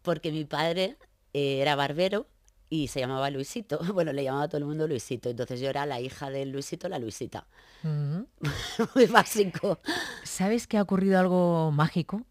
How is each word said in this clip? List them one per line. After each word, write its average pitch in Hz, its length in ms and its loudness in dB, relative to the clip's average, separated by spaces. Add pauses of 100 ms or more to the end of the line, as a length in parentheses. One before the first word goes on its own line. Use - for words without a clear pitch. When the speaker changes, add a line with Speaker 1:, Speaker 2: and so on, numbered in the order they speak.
Speaker 1:
Porque 160 320 -2
mi 156 140 -4
padre, 170 500 -2 (380)
eh, 139 260 0
era 143 160 2
barbero 175 500 0 (440)
y 151 180 -2
se 139 120 -4
llamaba 135 280 -2
Luisito. 143 520 -6
<laughs> 175 120 -4
Bueno, 165 220 0
le 139 100 -2
llamaba 139 200 0
a 151 40 -4
todo 156 100 -4
el 147 60 -4
mundo 156 240 -2
Luisito. 123 400 -4
Entonces 123 320 -6
yo 135 80 -2
era 139 160 -2
la 135 160 -4
hija 131 300 -8
de 139 160 -4
Luisito, 135 420 -8
la 156 100 -6
Luisita. 113 480 -10 (380)
Speaker 2:
Ujú. 151 420 -2 (140)
Speaker 1:
<laughs> - 540 -4
Muy 254 140 10
básico. 202 720 2 (460)
Speaker 2:
¿Sabes 226 420 0
que 214 120 0
ha 202 40 4
ocurrido 190 360 4
algo 175 520 4
mágico 160 600 0